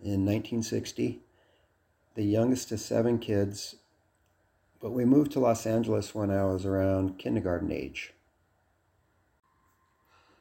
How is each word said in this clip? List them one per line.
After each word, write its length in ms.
in 220
nineteen 400
sixty, 560
the 80
youngest 480
of 80
seven 400
kids, 560
but 120
we 120
moved 300
to 80
Los 240
Angeles 500
when 160
I 140
was 200
around 540
kindergarten 540
age. 400